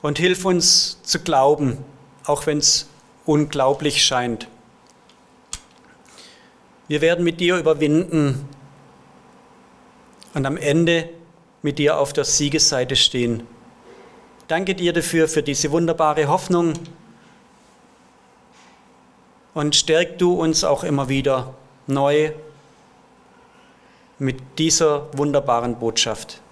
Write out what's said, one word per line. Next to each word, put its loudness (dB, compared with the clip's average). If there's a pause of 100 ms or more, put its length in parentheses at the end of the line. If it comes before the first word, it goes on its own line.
Und -2
hilf 0
uns 0
zu -4
glauben, 2 (460)
auch -2
wenn's 0 (360)
unglaublich 2
scheint. -2 (2500)
Wir -2
werden 2
mit -2
dir 2
überwinden 0 (1900)
und -2
am -4
Ende 2 (540)
mit -4
dir 2
auf 0
der 0
Siegesseite 0
stehen. 0 (1000)
Danke -2
dir 0
dafür, 2
für 0
diese -2
wunderbare 0
Hoffnung. 0 (2750)
Und -2
stärk 2
du 4
uns 0
auch 0
immer -2
wieder -2 (320)
neu 2 (1900)
mit -4 (160)
dieser 0
wunderbaren -2
Botschaft. -6